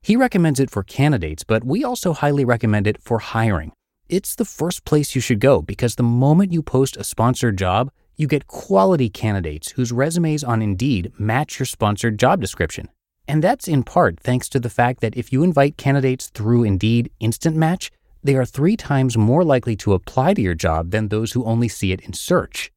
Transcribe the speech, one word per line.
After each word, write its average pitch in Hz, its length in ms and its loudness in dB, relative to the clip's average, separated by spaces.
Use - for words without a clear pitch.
He - 140 0
recommends 175 460 2
it 135 100 0
for 101 140 -6
candidates, 104 580 -2
but 110 220 -2
we 160 180 -2
also 247 300 -2
highly 143 320 0
recommend 110 420 2
it 107 160 -2
for 117 160 -2
hiring. 110 540 -2
It's - 280 -4
the 233 80 -2
first - 400 -6
place 151 320 0
you 127 40 0
should 113 200 0
go 127 200 6
because 98 360 -4
the 123 80 0
moment 143 480 4
you 165 100 -2
post 131 340 0
a - 60 -12
sponsored 117 560 0
job, 98 320 0
you 151 120 -2
get - 180 -2
quality 190 600 2
candidates 95 640 -4
whose 123 180 -2
resumes 151 540 0
on 113 180 0
Indeed 101 560 -2
match 110 400 -2
your 131 80 -4
sponsored 107 500 -2
job 147 240 2
description. - 500 -6
And 151 140 2
that's 240 240 0
in 143 140 2
part 120 360 0
thanks 127 300 -2
to - 100 -2
the 117 120 -4
fact 123 300 0
that 113 140 -2
if 123 200 -6
you 131 80 2
invite 147 340 2
candidates 135 540 0
through 117 340 2
Indeed 110 460 2
Instant 135 360 -2
Match, 160 340 0
they 139 120 2
are 127 100 0
three 160 280 0
times 131 440 0
more 123 260 4
likely 127 320 2
to - 160 0
apply 131 400 0
to 202 80 0
your 90 140 0
job 82 380 -2
than 107 160 0
those 107 240 -2
who 123 120 -2
only 113 240 0
see 95 240 -4
it 95 80 -4
in - 140 -14
search. - 640 -4